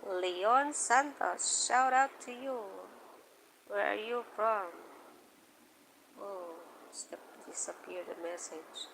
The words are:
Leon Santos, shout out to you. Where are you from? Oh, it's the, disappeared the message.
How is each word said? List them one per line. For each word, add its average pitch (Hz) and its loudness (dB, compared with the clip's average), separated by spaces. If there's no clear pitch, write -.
Leon 196 4
Santos, - 2
shout 254 4
out 269 4
to 247 -10
you. 254 -4
Where 202 2
are - 4
you 233 -2
from? 214 4
Oh, 180 -8
it's - -10
the, - -10
disappeared - -6
the 165 -8
message. 170 -8